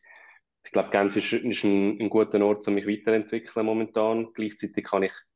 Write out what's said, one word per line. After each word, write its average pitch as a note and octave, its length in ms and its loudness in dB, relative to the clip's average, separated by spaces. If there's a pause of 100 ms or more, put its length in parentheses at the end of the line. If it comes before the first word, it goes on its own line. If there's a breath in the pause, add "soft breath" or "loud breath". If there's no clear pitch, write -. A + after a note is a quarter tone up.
(640 loud breath)
Ich - 80 -20
glaub, F#2+ 180 0
Genf G2+ 260 2
ist, G2+ 160 -2
ist A#2 320 -2
ein, G2+ 360 2
ein G#2+ 80 -2
guter G#2+ 360 4
Ort, G#2 220 2
um G#2 80 0
mich G2+ 120 -2
weiterzuentwickeln A2 800 -2
momentan. A2 680 0
Gleichzeitig G#2 540 -8
kann F#2+ 180 0
ich F#2 80 -2 (240)